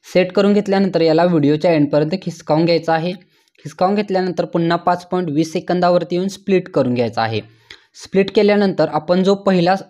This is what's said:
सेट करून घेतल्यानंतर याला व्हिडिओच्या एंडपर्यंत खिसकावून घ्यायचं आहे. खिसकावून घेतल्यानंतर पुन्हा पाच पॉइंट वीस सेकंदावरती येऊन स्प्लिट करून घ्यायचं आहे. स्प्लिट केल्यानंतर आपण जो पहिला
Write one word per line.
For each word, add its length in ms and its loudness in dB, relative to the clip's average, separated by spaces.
सेट 180 2
करून 220 2
घेतल्यानंतर 480 0
याला 220 4
व्हिडिओच्या 500 2
एंडपर्यंत 380 2
खिसकावून 440 -2
घ्यायचं 260 0
आहे. 220 -2
खिसकावून 360 -2
घेतल्यानंतर 500 -2
पुन्हा 320 -2
पाच 300 -2
पॉइंट 220 -4
वीस 240 -2
सेकंदावरती 640 0
येऊन 120 -2
स्प्लिट 420 -2
करून 240 0
घ्यायचं 280 -2
आहे. 380 -6
स्प्लिट 320 -2
केल्यानंतर 520 2
आपण 360 0
जो 120 2
पहिला 400 2